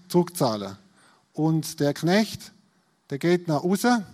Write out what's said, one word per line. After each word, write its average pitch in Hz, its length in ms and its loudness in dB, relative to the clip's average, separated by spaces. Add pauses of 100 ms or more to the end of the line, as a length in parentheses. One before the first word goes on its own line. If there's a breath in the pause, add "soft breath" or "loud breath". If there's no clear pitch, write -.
zurückzahlen. 110 680 -2 (560 soft breath)
Und 160 480 -2
der 143 140 2
Knecht, 196 580 0 (580)
der 139 80 -6
geht 175 300 2
nach 147 140 0
Hause 202 520 2